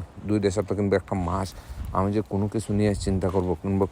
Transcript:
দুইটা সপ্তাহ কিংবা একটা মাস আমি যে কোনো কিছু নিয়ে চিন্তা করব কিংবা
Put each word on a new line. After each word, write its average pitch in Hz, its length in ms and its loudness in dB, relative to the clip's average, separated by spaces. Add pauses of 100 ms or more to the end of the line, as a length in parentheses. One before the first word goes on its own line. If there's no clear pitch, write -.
(260)
দুইটা 101 240 2
সপ্তাহ 95 280 -2
কিংবা 98 180 4
একটা 98 180 -2
মাস 92 380 -2 (400)
আমি 95 200 2
যে 107 160 2
কোনো 101 200 0
কিছু 107 240 -4
নিয়ে 104 220 4
চিন্তা 95 340 0
করব 90 340 0
কিংবা 98 300 2